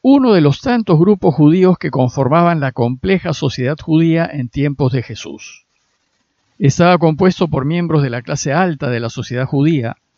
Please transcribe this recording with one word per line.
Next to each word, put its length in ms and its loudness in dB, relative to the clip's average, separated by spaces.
uno 300 4
de 80 4
los 200 2
tantos 380 0
grupos 380 2
judíos 420 4
que 140 -6
conformaban 680 0
la 140 -4
compleja 600 -2
sociedad 480 -4
judía 500 0
en 180 -6
tiempos 440 -2
de 120 -2
Jesús. 600 -16
Estaba 400 2
compuesto 480 0
por 180 -4
miembros 380 -2
de 80 -2
la 120 -8
clase 300 -6
alta 380 -2
de 80 -2
la 100 -4
sociedad 380 -6
judía, 500 -2